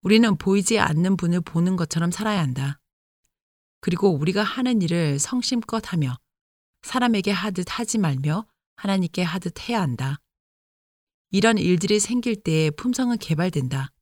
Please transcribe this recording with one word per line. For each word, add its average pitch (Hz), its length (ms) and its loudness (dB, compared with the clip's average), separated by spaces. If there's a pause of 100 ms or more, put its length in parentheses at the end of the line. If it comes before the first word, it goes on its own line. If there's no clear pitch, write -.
우리는 214 340 6
보이지 202 420 2
않는 180 380 2
분을 175 240 0
보는 175 360 0
것처럼 170 340 -2
살아야 208 300 -2
한다. 135 400 -2 (1000)
그리고 180 300 2
우리가 170 320 0
하는 247 380 0
일을 165 380 0
성심껏 233 760 -4
하며 135 260 -2 (640)
사람에게 226 480 0
하듯 180 380 -2
하지 233 300 -4
말며 151 480 0 (300)
하나님께 190 460 0
하듯 175 460 -4
해야 233 120 0
한다. 135 380 -2 (1120)
이런 208 280 4
일들이 180 400 2
생길 233 380 -2
때에 156 340 0
품성은 240 480 -2
개발된다. 143 840 -2